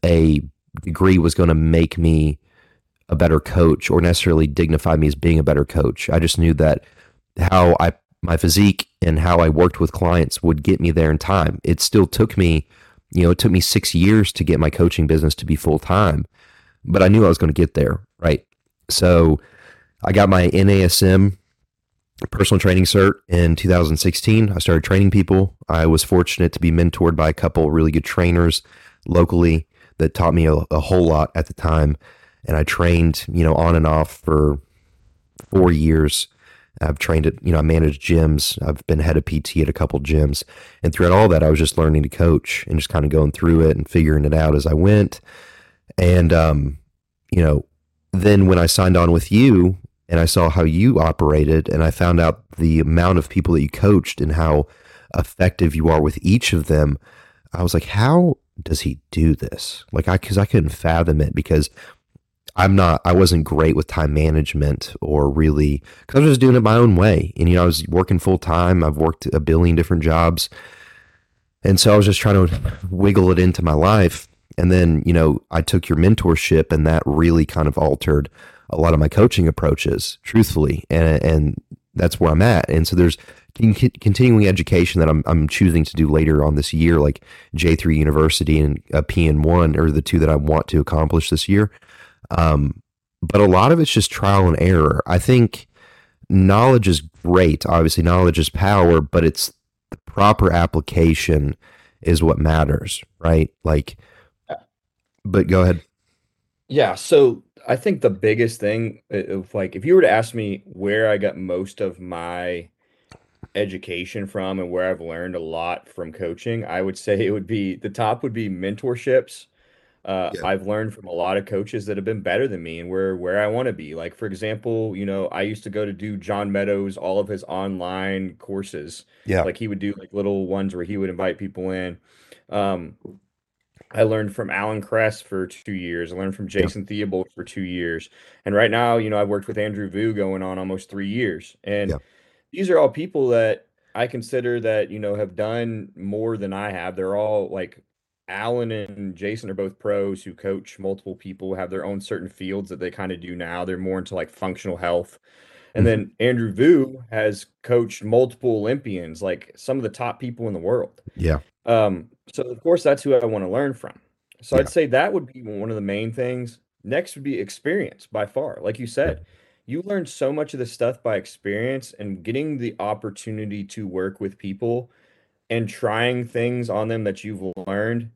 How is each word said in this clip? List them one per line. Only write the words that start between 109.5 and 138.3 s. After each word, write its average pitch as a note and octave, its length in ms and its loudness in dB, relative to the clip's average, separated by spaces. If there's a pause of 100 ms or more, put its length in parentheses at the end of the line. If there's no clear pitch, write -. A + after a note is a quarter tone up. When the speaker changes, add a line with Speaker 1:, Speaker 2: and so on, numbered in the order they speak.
Speaker 2:
like, G2 220 -8
if G2 80 -14
you E3+ 100 2
were F#3+ 60 6
to B2+ 100 4
ask A2+ 240 -2
me G2+ 300 -8
where G#2 460 -4
I G#2 80 0
got G2 180 -6
most F#2 460 -10
of F2+ 180 -10
my F2 680 -12 (840)
education F#2+ 720 -10
from G2 320 -8
and F2+ 120 -10
where F#2 200 -4
I've E2 100 -8
learned E2+ 360 -12
a E2 40 -8
lot E2 480 -10
from E2 240 -16
coaching, F#2 520 -10
I F2+ 160 -8
would F#2+ 160 -8
say G#2 300 -4
it G2 40 -4
would G2+ 160 -8
be, G2 300 -6
the G#2 140 -12
top A2+ 320 -6
would C3 100 -8
be G#2+ 160 -8
mentorships. A#2 1000 -6 (580)
Uh, F#2 300 -6
Speaker 1:
Yeah. E2 120 -10
Speaker 2:
I've F#2+ 200 -6
learned G#2+ 280 -6
from - 120 -20
a F2 60 -14
lot F2+ 240 -4
of G2+ 100 -6
coaches G2+ 400 -8
that G#2 100 -8
have G2 80 -10
been G#2+ 180 -8
better A2 260 -4
than F2+ 140 -10
me E2 180 -14
and E2+ 100 -16
where, F#2+ 260 -4
where F2+ 240 -4
I G#2+ 60 -2
wanna A#2+ 260 -6
be. D#2 220 -14
Like, E2 220 -14
for A2+ 100 -12
example, A2 720 -8
you G2 100 -8
know, G2 220 -6
I F2 140 -8
used G#2+ 220 -10
to G#2+ 60 -14
go G#2 140 -6
to G2+ 80 -10
do G#2 240 -12
John G2+ 340 -8
Meadows, G2 460 -6
all F#2+ 240 -6
of G2 80 -6
his G2+ 160 -10
online F#2+ 920 -8
courses. G2 680 -14 (220)
Speaker 1:
Yeah. F#2+ 160 -2
Speaker 2:
Like, F2 160 -6
he A2+ 100 -10
would G2+ 100 -10
do, G2+ 200 -8
like, F#2+ 140 -20
little G2 360 -6
ones G2 260 -6
where F2 100 -10
he G2+ 120 -10
would F#2+ 140 -6
invite F2+ 280 -8
people F#2 320 -12
in. F#2 280 -10 (500)
Um, G2 480 -8 (960)
I A2 100 0
learned G#2+ 300 -4
from A2 160 -10
Alan G#2+ 300 -8
Kress A2 400 -4
for F#2 260 -10
two - 260 -16
years. E2+ 400 -10
I F2+ 40 -14
learned G2 180 -8
from G2 120 -14
Speaker 1:
Yeah. G2 160 -4
Speaker 2:
Jason F#2+ 240 -8
Theobald G2 480 -8
for F2 100 -16
two - 180 -14
years. F2 460 -10 (360)